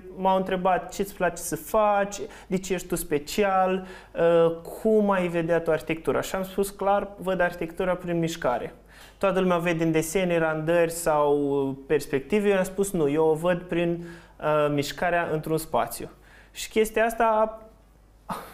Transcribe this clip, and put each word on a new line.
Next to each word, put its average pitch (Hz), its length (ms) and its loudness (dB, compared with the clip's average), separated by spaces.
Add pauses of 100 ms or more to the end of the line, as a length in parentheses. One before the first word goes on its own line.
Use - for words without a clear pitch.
(160)
m-au 190 200 2
întrebat: 185 560 0
„Ce-ți 196 220 -6
place 170 280 -2
să - 140 -6
faci? 202 600 0 (300)
De 190 120 -2
ce 190 160 -4
ești 180 120 -4
tu - 80 -6
special? 185 920 0 (260)
Uh, 165 440 4 (260)
cum 214 280 4
ai 185 160 2
vedea 170 340 0
tu 165 100 0
arhitectura?” 156 500 0
Și - 140 -4
am 190 100 -2
spus 196 260 -2
clar: 196 460 0
„Văd 185 240 -2
arhitectura 175 540 -2
prin 175 240 -4
mișcare.” 160 560 -2 (440)
Toată 190 220 2
lumea 180 180 4
vede 165 260 0
în 165 80 2
desene, 170 460 0
randări 160 520 2
sau, 147 480 2
uh, 139 360 0 (120)
perspective. 151 600 0
Eu 196 80 4
am 185 80 2
spus: 190 260 -4
„Nu, 160 180 2
eu 156 160 2
o 156 100 4
văd 175 280 0
prin, 170 420 -2 (360)
uh, 151 340 2
mișcarea 170 580 0
într-un 156 260 -2
spațiu.” - 520 -4 (400)
Și - 180 -12
chestia 220 360 0
asta 226 580 0 (920)